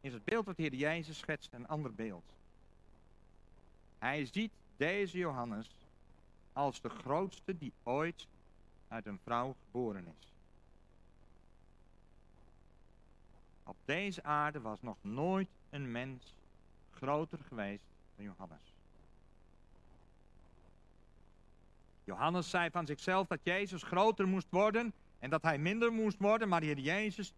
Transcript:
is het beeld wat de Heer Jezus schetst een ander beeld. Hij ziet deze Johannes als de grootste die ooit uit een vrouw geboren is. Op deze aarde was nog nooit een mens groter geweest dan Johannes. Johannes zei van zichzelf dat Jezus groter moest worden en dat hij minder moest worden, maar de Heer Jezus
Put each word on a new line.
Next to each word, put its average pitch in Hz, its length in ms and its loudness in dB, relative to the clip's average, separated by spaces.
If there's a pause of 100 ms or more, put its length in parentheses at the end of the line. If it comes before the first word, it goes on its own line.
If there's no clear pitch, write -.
is 131 120 -8
het 110 100 -10
beeld 220 220 2
wat 185 100 -6
de 165 60 -4
Heer 147 120 0
Jezus 151 440 0
schetst - 360 -6
een 120 140 -12
ander 147 260 -4
beeld. 101 400 -6 (1700)
Hij 139 260 0
ziet 214 260 -2 (260)
deze 180 400 0
Johannes 120 580 -4 (760)
als 135 280 0
de 117 80 -6
grootste 160 680 -4
die 143 140 -8 (120)
ooit 151 440 -2 (600)
uit 110 180 -8
een 101 180 -8
vrouw 123 320 0 (100)
geboren 104 420 -4 (120)
is. - 140 -20 (3250)
Op - 220 -12
deze 180 380 -2
aarde 147 380 0
was 110 200 -6
nog 110 200 -8
nooit 175 480 0 (200)
een 143 220 -6
mens 127 420 -8 (580)
groter 151 560 -2
geweest 101 360 -6 (320)
dan 104 100 -14
Johannes. 90 480 -14 (3250)
Johannes 151 460 0
zei 175 200 4
van 170 160 -2
zichzelf 185 420 2
dat 165 160 -4
Jezus 185 400 0
groter 196 440 6
moest 190 220 2
worden 214 440 4 (260)
en 127 100 -6
dat 156 120 4
hij 160 160 4
minder 220 340 4
moest 220 260 2
worden, 214 300 4
maar 175 120 6
de 160 60 2
Heer 147 140 2
Jezus 185 580 0